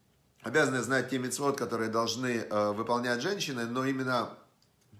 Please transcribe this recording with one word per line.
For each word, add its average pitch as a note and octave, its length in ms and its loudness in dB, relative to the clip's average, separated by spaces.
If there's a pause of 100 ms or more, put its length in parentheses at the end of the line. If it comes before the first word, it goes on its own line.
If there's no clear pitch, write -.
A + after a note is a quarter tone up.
(460)
обязаны C3 340 4
знать B2+ 300 0
те C3+ 80 0
мицвот, B2+ 400 0
которые A2+ 320 -2
должны, A#2 580 0
э, G#2 240 2
выполнять A#2+ 480 0
женщины, C#3+ 440 -2
но B2 200 -2
именно C3 460 0 (680)